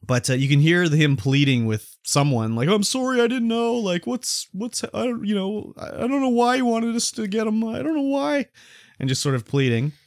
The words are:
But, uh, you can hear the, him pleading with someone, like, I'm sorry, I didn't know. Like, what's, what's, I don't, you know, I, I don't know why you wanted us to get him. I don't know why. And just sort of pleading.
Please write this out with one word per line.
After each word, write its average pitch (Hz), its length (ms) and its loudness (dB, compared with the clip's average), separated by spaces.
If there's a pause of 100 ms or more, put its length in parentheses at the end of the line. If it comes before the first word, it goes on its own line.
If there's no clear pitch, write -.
But, 123 240 0
uh, 135 40 2
you 135 140 0
can 143 120 6
hear 170 280 4
the, 151 80 2
him 151 200 4
pleading 135 500 2
with 110 360 -4
someone, 127 520 0
like, 120 140 0
I'm 208 140 2
sorry, 254 380 -2
I 240 60 4
didn't 240 220 0
know. 233 260 0
Like, 190 320 -2
what's, - 460 -6
what's, 226 320 -8
I - 80 -8
don't, 226 340 -4
you 208 80 0
know, 202 420 -4
I, - 280 -8
I - 20 -2
don't 277 140 0
know 269 80 0
why 240 260 2
you 262 100 0
wanted 233 320 0
us 233 160 -2
to 220 140 -6
get 214 200 -2
him. 220 180 0
I 226 180 -6
don't 311 140 -2
know 294 60 -2
why. 277 440 0 (520)
And 135 100 -4
just 131 140 -2
sort 143 120 0
of 123 100 -2
pleading. 135 480 0 (140)